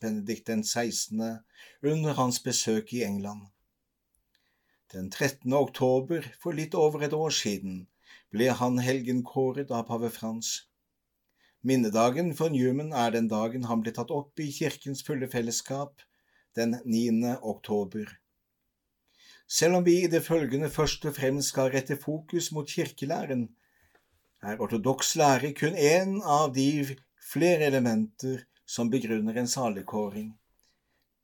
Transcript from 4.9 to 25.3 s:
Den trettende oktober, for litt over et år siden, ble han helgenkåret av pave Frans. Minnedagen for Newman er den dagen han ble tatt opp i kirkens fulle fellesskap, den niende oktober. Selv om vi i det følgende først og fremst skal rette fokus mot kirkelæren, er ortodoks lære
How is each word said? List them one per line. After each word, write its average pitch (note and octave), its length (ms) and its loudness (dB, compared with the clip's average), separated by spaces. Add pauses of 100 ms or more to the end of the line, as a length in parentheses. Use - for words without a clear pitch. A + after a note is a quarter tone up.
Den F#2 160 -8
trettende C3+ 540 0
oktober, C3 640 0 (160)
for F3 100 -4
litt D#3 240 -4
over D3+ 300 2
et D3+ 100 -2
år D#3 160 0
siden, F#2+ 540 -4 (480)
ble B2 240 4
han B2 240 2
helgenkåret B2+ 920 -2
av A#2 160 -4
pave A#2 240 -2
Frans. - 540 -8 (960)
Minnedagen B2+ 760 4
for D#3+ 160 0
Newman C#3 400 2
er A#2+ 240 2
den A2+ 160 0
dagen A#2 380 -2
han A2+ 160 0
ble A2+ 100 -6
tatt A#2+ 160 -6
opp C#3+ 300 -6
i D3 100 -6
kirkens C#3 540 -6
fulle C3 240 -4
fellesskap, C3 720 -6 (560)
den A#2 260 0
niende A#2 560 2
oktober. G#2 800 -4 (1300)
Selv F3+ 300 4
om - 20 2
vi F3 220 8
i - 20 4
det E3 160 4
følgende D3 480 2
først - 380 -2
og C#3 80 -6
fremst C3+ 340 0
skal C3 220 2
rette C3+ 260 -2
fokus D#3 560 -4
mot D3+ 160 -6
kirkelæren, C3+ 760 -2 (1000)
er A2 160 -4
ortodoks A2+ 560 0
lære C#3+ 400 6